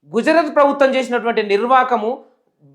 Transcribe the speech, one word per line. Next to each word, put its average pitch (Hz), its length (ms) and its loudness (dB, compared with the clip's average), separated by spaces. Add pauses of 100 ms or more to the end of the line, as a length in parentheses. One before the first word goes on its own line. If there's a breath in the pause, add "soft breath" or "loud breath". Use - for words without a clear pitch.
(140)
గుజరాత్ 302 400 0
ప్రభుత్వం 277 400 2
చేసినటువంటి 233 480 -2
నిర్వాకము, 240 840 0 (500)